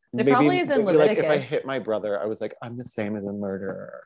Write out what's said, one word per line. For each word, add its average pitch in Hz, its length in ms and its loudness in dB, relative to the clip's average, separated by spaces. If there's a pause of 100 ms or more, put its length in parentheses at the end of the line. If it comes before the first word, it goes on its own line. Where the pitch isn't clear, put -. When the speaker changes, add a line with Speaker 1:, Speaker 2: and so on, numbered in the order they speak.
(180)
Speaker 1:
It - 80 0
Speaker 2:
Maybe, 139 60 6
Speaker 1:
probably - 280 4
is 320 100 0
in 254 160 2
Speaker 2:
maybe, 175 120 4
like, 156 200 6
if 160 120 2
I - 80 4
Speaker 1:
Leviticus. 131 140 -4
Speaker 2:
hit 143 140 -2
my 135 140 -4
brother, 104 420 -2
I 87 40 -2
was 107 160 -6
like, 107 220 -8
"I'm 120 140 -10
the 123 80 -10
same 107 320 -6
as 98 80 -6
a 101 80 -4
murderer." 98 720 -8